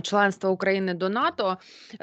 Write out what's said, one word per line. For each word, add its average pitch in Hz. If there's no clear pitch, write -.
членства 196
України 190
до 180
нато? 226